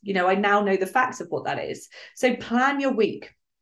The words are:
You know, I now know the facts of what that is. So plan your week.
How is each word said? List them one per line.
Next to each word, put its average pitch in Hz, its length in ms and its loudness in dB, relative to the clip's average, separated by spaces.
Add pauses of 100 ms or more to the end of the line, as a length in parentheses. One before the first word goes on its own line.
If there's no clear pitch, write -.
You 196 100 -6
know, 180 160 2
I 190 60 4
now 202 280 4
know 196 140 2
the 185 100 0
facts - 360 0
of 156 80 -12
what 143 140 -4
that 143 140 -4
is. - 300 -8 (260)
So 247 220 0
plan 269 440 0
your 269 120 2
week. 190 380 0 (320)